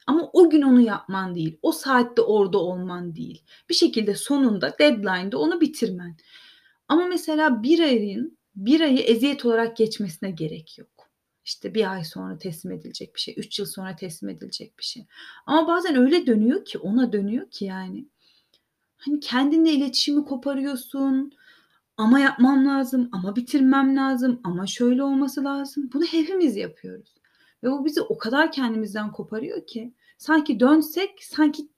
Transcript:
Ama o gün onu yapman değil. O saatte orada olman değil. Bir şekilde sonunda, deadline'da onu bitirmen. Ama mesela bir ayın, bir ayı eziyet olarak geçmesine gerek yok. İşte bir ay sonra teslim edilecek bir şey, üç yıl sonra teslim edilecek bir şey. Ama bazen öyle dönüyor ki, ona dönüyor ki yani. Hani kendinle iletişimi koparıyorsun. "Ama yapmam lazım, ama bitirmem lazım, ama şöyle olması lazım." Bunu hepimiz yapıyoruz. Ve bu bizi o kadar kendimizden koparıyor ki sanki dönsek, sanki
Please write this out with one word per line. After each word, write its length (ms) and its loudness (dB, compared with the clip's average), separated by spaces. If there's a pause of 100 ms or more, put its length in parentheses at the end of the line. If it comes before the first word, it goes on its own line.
Ama 240 0
o 160 8
gün 120 4
onu 200 8
yapman 540 -2
değil. 260 -4
O 100 0
saatte 500 0
orada 360 2
olman 580 -6
değil. 280 -14 (260)
Bir 40 -4
şekilde 420 0
sonunda, 640 0
deadline'da 580 2
onu 240 0
bitirmen. 560 -4 (720)
Ama 180 2
mesela 580 0
bir 160 4
ayın, 580 0 (180)
bir 260 2
ayı 180 4
eziyet 460 0
olarak 320 0
geçmesine 540 -4
gerek 460 -10
yok. 320 -20 (360)
İşte 300 -10
bir 160 0
ay 120 -8
sonra 340 -12
teslim 340 -12
edilecek 440 -14
bir 40 -10
şey, 180 -10
üç 220 -8
yıl 60 -6
sonra 300 -12
teslim 340 -12
edilecek 500 -16
bir 40 -16
şey. 220 -12 (400)
Ama 220 2
bazen 280 0
öyle 320 4
dönüyor 380 2
ki, 120 -10
ona 360 0
dönüyor 360 -4
ki 160 -10
yani. 400 -12 (920)
Hani 220 -4
kendinle 520 2
iletişimi 540 0
koparıyorsun. 1080 -4 (680)
"Ama 220 6
yapmam 480 4
lazım, 440 0
ama 240 -6
bitirmem 600 2
lazım, 480 0
ama 240 -4
şöyle 360 2
olması 400 0
lazım." 500 -6
Bunu 120 0
hepimiz 520 0
yapıyoruz. 580 -12 (480)
Ve 80 0
bu 140 -2
bizi 160 -2
o 160 -4
kadar 340 0
kendimizden 600 -4
koparıyor 560 -10
ki 260 -14 (260)
sanki 400 0
dönsek, 640 2
sanki 540 -2